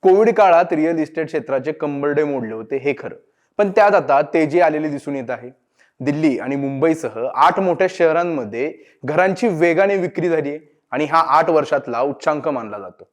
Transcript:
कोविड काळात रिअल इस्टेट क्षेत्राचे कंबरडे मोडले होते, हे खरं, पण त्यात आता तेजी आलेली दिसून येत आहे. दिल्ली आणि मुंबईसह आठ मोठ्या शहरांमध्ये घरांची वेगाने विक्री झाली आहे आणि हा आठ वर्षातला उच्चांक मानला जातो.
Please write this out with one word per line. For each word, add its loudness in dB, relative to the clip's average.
कोविड 6
काळात 6
रिअल 0
इस्टेट -4
क्षेत्राचे -4
कंबरडे -2
मोडले -4
होते, -8
हे -2
खरं, -14
पण 0
त्यात 4
आता 2
तेजी 0
आलेली 2
दिसून -8
येत -8
आहे. -10
दिल्ली 0
आणि -6
मुंबईसह -2
आठ 4
मोठ्या 0
शहरांमध्ये -2
घरांची 0
वेगाने 2
विक्री -4
झाली -2
आहे -10
आणि -2
हा 2
आठ 2
वर्षातला 0
उच्चांक -4
मानला -8
जातो. -18